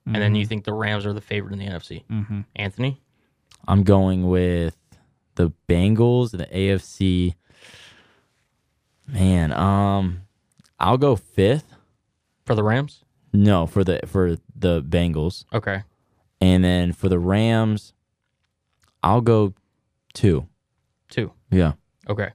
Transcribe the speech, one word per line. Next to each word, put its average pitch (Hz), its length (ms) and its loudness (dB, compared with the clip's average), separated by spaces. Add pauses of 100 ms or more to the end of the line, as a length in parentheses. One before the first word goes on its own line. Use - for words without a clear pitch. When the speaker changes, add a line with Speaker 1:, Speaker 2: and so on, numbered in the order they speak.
Speaker 1:
and 113 100 -4
then 107 200 2
you 107 80 0
Speaker 2:
Mm-hmm. 107 60 -4
Speaker 1:
think 107 160 -6
the 107 80 -4
Rams 107 320 -4
are 104 80 -4
the 104 80 -10
favorite 101 320 -8
in 98 60 -8
the 98 60 -10
N 98 80 -10
F 85 100 -10
C. - 260 -16
Speaker 2:
Mm-hmm. 104 320 -6 (140)
Speaker 1:
Anthony? 120 460 -8 (680)
Speaker 3:
I'm 98 160 4
going 95 440 2
with 90 500 0 (580)
the 85 160 0 (160)
Bengals 113 680 2
and 87 80 -8
the - 160 -10
A 98 140 0
F 95 100 -2
C. 90 540 -2 (1700)
Man, 92 440 2
um, 98 720 0 (580)
I'll 117 200 2
go 139 160 2
fifth. 104 580 -2 (720)
Speaker 1:
For - 80 -2
the 107 100 0
Rams? 123 400 -2 (300)
Speaker 3:
No, 101 320 4
for 95 180 0
the, 87 220 -2
for 90 320 -2 (180)
the 85 280 0
Bengals. 85 680 -2
Speaker 1:
Okay. 101 300 -4 (580)
Speaker 3:
And 92 240 4
then 90 300 0
for - 160 -4
the 92 80 2
Rams, 107 760 -2 (1080)
I'll 110 180 2
go 110 340 2 (580)
two. 80 340 0 (640)
Speaker 1:
Two. - 220 -6 (180)
Speaker 3:
Yeah. 87 240 4 (340)
Speaker 1:
Okay. 104 280 -6